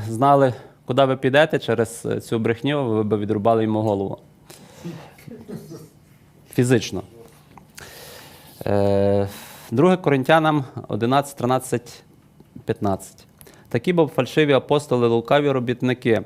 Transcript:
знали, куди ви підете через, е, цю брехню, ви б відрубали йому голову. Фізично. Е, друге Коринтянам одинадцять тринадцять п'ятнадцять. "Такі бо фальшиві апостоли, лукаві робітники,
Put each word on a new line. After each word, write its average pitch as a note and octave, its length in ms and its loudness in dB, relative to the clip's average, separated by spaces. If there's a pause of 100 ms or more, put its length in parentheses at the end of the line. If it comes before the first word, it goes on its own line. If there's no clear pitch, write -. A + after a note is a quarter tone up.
знали, C3+ 460 4 (300)
куди C3 200 2
ви C3 120 0
підете C#3+ 420 2
через, A2+ 480 -4
е, A2 140 -4
цю A#2 180 -4
брехню, B2 500 -2
ви A2 140 0
б G#2+ 160 0
відрубали G#2+ 440 0
йому A2 180 0
голову. G2 380 -2 (2250)
Фізично. A#2+ 520 0 (1600)
Е, G2+ 600 0 (420)
друге D3+ 260 2
Коринтянам D3+ 680 2 (240)
одинадцять B2+ 480 -2
тринадцять B2+ 680 -4 (600)
п'ятнадцять. - 640 -6 (420)
"Такі F3+ 240 -2
бо E3 140 4
фальшиві C#3+ 460 0
апостоли, B2+ 560 2
лукаві C#3 420 2
робітники, B2 760 0